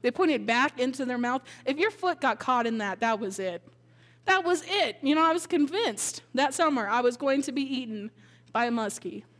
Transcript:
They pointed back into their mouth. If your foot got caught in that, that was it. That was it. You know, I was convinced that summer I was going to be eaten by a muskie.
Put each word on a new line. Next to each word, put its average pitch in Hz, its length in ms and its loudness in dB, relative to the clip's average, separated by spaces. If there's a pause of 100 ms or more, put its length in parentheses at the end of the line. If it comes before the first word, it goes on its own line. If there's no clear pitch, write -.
They 240 80 2
pointed 285 340 2
back 247 340 2
into 254 260 -2
their 247 140 -2
mouth. 247 240 -2 (220)
If 277 140 0
your 415 120 2
foot 359 300 -2
got 262 200 0
caught 240 260 0
in 226 120 -2
that, 202 220 -4
that 226 200 0
was 190 180 -6
it. 185 240 -6 (600)
That 381 200 2
was 349 220 0
it. 381 360 0
You 285 120 2
know, 311 80 4
I 320 100 4
was 339 140 -2
convinced 294 760 0 (120)
that 269 180 2
summer 269 360 2
I 233 120 2
was 247 160 2
going 277 260 0
to 277 100 -4
be 277 100 -2
eaten 233 480 -6 (420)
by 233 140 0
a 240 40 0
muskie. 208 520 -4 (180)